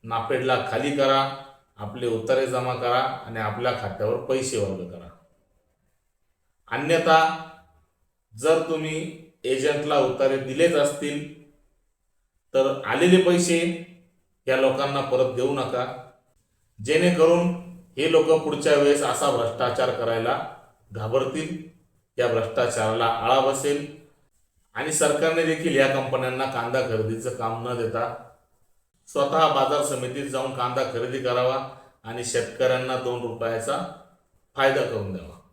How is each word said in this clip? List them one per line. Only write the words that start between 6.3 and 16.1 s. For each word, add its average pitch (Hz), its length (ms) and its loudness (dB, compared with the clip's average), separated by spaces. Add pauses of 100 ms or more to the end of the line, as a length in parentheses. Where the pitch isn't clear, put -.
अन्यथा 160 500 4 (1160)
जर 156 280 2
तुम्ही 156 640 -6 (200)
एजंटला 147 540 0
उतारे 135 380 2
दिलेच 143 380 2
असतील 147 640 -2 (1160)
तर 135 300 2
आलेले 175 380 6
पैसे 175 360 4 (880)
या 131 100 2
लोकांना 135 440 0
परत 127 340 0
देऊ 127 200 0
नका, 127 580 -6 (720)